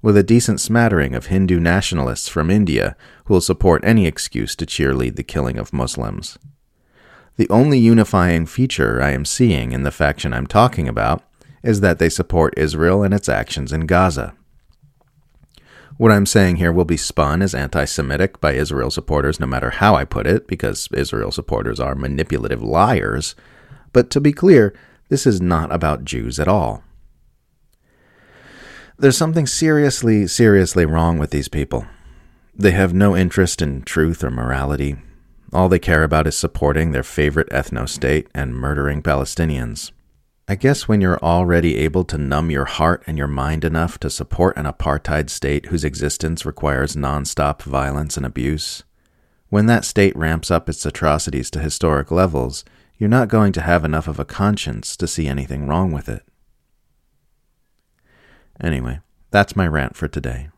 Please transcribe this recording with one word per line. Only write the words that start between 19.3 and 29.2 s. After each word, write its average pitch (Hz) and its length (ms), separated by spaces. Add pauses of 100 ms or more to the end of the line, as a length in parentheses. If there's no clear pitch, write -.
no 65 80
matter 62 220
how 101 260
I 67 80
put - 240
it, 95 180
because - 460
Israel 53 400
supporters 57 480
are 67 160
manipulative 67 680
liars. 73 720 (580)
But 123 180
to 143 100
be 143 120
clear, 143 400 (360)
this - 180
is 101 140
not 85 340
about 76 300
Jews 64 340
at 76 80
all. 76 380 (2000)
There's 139 200
something 160 320